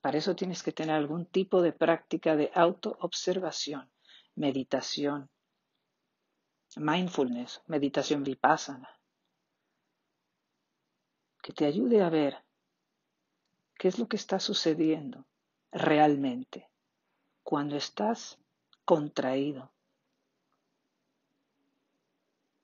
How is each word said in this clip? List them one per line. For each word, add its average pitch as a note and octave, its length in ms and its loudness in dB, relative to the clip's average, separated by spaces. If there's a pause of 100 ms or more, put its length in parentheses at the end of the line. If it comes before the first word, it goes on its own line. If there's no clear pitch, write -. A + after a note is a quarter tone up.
Para C#3 160 -2
eso E3+ 180 0
tienes F3+ 280 -6
que D#3 100 -4
tener D#3 220 -2
algún D#3 320 -2
tipo F#3 340 2
de E3+ 140 4
práctica D#3+ 600 2
de D3 180 2
autoobservación, F3 1400 -2 (440)
meditación, C#3 960 -2 (1500)
mindfulness, D3+ 920 -2
meditación C#3+ 580 0
vipassana, C#3+ 760 0 (2500)
que - 100 -14
te D3+ 140 0
ayude G#3+ 360 4
a E3+ 60 4
ver D3+ 340 0 (1300)
qué - 120 2
es F#3 100 -2
lo A#3 100 -2
que A3+ 80 -4
está F#3+ 240 -2
sucediendo D#3+ 880 -2 (440)
realmente C#3+ 1000 2 (720)
cuando D3 340 -2
estás - 640 -4 (480)
contraído, C#3+ 840 0 (3000)